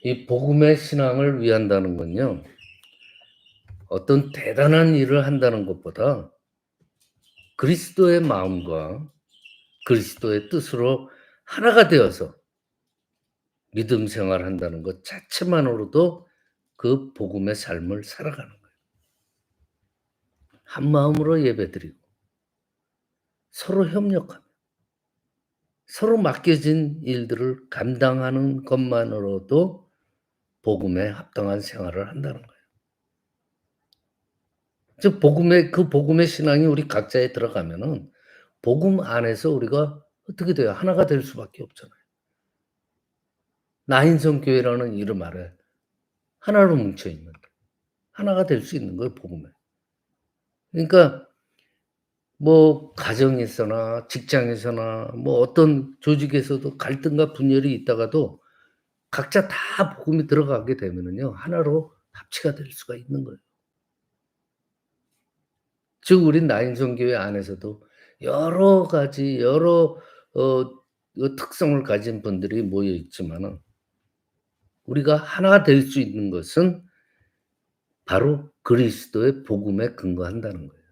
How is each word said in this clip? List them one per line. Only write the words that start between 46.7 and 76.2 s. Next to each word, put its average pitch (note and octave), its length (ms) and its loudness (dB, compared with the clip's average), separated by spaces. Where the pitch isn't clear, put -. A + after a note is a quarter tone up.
뭉쳐있는, F#2 560 -6
하나가 F#3+ 340 0
될 B2 160 0
수 - 140 -12
있는 G2 220 -8
거예요, B2 180 -6
복음에. D#2+ 340 -16
그러니까 E3 560 6
뭐 D#3 560 6
가정에서나 A#2 1160 -2
직장에서나 A#2 1040 -4
뭐 B2 240 0
어떤 C#3+ 640 4
조직에서도 C#3 760 -2
갈등과 D3 560 -2
분열이 C3+ 400 2
있다가도 A#2 680 -2
각자 F#3+ 360 -2
다 - 480 -4
복음이 D#3 320 -2
들어가게 C3+ 500 0
되면은요, F#2 540 -8
하나로 D#3 600 -2
합치가 - 440 -8
될 C#3+ 160 -16
수가 - 240 -14
있는 C3+ 280 -8
거예요. - 140 -16
즉 F3+ 240 4
우리 D#3 160 4
나인성교회 B2 720 0
안에서도 G2+ 680 -8
여러 F3+ 640 4
가지, C#3 560 -2
여러, D#3+ 580 4
어, C3 80 -2
어, C3 960 -4
특성을 D3 460 -2
가진 A2 380 -4
분들이 G2 400 -4
모여 G2 300 -2
있지만은 F2 680 -10
우리가 C#3+ 320 0
하나 F#3+ 460 4
될 C#3 180 6
수 C3+ 180 -4
있는 G#2 300 -6